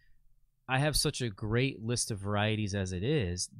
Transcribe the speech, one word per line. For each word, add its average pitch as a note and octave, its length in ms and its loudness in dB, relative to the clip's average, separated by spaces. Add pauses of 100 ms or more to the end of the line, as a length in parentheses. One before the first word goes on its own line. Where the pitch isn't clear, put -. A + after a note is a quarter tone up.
(680)
I C3 120 2
have D3 160 2
such - 260 0
a A#2+ 80 -2
great A#2 520 0
list A2+ 300 -2
of G2+ 80 -4
varieties G#2 560 2
as F#2 160 0
it F#2 120 -4
is G#2+ 460 0 (100)